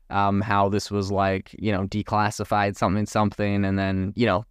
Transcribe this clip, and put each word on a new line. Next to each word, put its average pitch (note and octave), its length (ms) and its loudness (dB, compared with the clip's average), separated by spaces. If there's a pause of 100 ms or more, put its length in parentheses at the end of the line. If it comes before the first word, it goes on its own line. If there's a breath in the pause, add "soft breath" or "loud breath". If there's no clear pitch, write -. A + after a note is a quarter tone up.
um, G2+ 320 2
how G2+ 280 2
this G2+ 200 -2
was, G2+ 220 -2
like, F#2+ 480 0
you A2 120 -2
know, G2 140 0
declassified G#2 920 -2
something, G#2 300 0
something, G2+ 580 0
and G2 140 0
then, F#2+ 380 -2
you A#2+ 100 2
know, G2 240 2